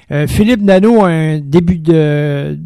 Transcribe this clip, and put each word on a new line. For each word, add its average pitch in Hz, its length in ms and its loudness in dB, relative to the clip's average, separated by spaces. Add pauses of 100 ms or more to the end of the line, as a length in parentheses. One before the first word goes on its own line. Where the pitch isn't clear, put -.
(100)
Euh, 147 160 -4
Philippe 208 380 0
Danault 202 400 4
a 180 60 2
un 156 280 -2
début 170 400 0
de, 147 880 -2